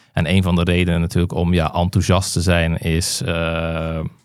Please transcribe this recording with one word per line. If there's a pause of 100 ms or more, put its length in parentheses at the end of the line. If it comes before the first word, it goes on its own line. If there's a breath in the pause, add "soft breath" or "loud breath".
(120 soft breath)
En
een
van
de
redenen
natuurlijk
om,
ja,
enthousiast
te
zijn
is,
eh, (240)